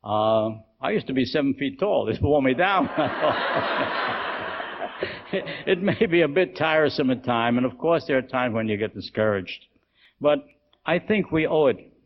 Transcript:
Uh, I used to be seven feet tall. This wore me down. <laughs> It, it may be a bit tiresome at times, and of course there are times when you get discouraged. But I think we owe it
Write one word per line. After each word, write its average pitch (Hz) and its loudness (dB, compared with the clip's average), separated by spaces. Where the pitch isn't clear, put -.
Uh, 110 0
I 143 -2
used 214 -2
to 135 -6
be 131 2
seven 139 0
feet 139 -6
tall. 175 0
This 110 -2
wore 147 4
me 131 4
down. 175 2
<laughs> - -2
It, 190 -2
it 180 0
may 202 2
be 170 4
a 156 4
bit 170 0
tiresome 151 2
at 120 -2
times, 120 2
and 127 2
of 123 -4
course 160 0
there 139 2
are 127 2
times 127 -2
when 110 -2
you 104 0
get 104 -4
discouraged. 104 -2
But 147 2
I 170 2
think 208 -2
we 160 2
owe 156 4
it 110 2